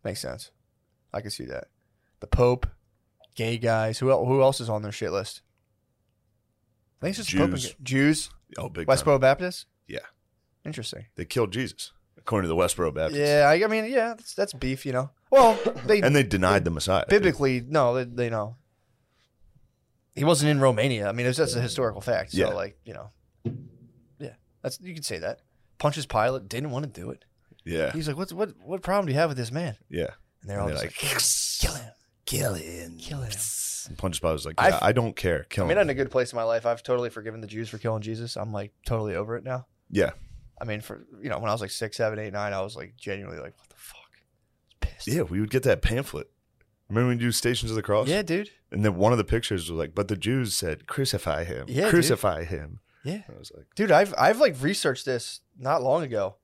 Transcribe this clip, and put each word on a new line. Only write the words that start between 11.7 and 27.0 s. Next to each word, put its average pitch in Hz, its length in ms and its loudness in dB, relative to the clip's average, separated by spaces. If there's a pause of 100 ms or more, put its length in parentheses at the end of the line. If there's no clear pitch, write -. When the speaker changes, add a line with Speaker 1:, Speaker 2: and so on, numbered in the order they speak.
Speaker 2:
according 98 300 0
to 80 60 2
the 90 60 4
Westboro 87 320 2
Baptists. 80 260 -2
Speaker 1:
Yeah, 147 300 6
I, 170 140 6
I 220 40 2
mean, 220 180 0
yeah, 233 300 0
that's, - 200 -18
that's 196 180 -2
beef, 131 320 -4
you 139 60 -4
know. 131 180 -2 (220)
Well, 240 260 10 (140)
Speaker 2:
<coughs> - 160 -10
Speaker 1:
they 214 140 6
Speaker 2:
And 143 140 6
they 139 80 8
denied 95 420 4
the 85 60 2
Messiah. 90 380 2
Speaker 1:
biblically, 143 580 4
no, 131 280 2
they, 127 80 -2
they 120 260 -2
know. 113 280 -4 (1600)
He 127 80 -2
wasn't 151 280 6
in 143 80 4
Romania. 120 480 4
I 98 40 0
mean, 123 140 -2
it's, 127 120 2
that's 131 180 2
a 120 60 0
historical 110 400 -2
fact. 107 300 -2
So, - 60 -2
Speaker 2:
Yeah. 92 120 4
Speaker 1:
like, 92 360 -6
you 117 80 -16
know. - 160 -14 (1120)
Yeah, 131 140 -14 (280)
that's, - 200 -8
you 180 120 -14
can 156 100 -12
say 98 160 -6
that. 95 200 -8 (400)
Pontius 147 260 -2
Pilate 117 420 0
didn't 131 240 -6
wanna 139 160 -6
do 87 220 -12